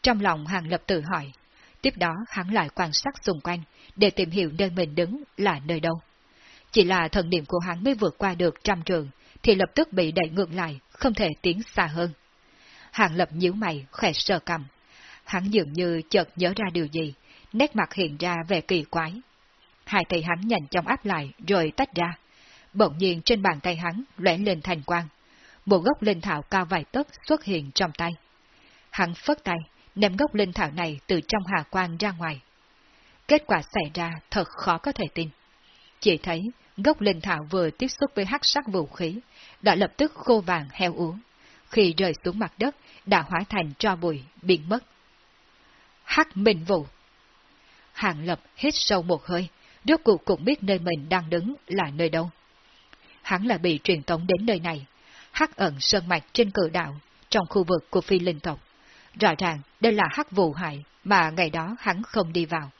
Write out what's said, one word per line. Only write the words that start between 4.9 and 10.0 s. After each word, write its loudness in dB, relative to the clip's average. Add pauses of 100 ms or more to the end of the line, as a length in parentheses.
đứng -2 (140)
là 0
nơi -2
đâu. -2 (720)
Chỉ 6
là 2
thần 0
niệm 0
của -2
hắn -4
mới 4
vượt 0
qua -2
được 0
trăm 0
trượng, 0 (360)
thì 8
lập 2
tức 2
bị 2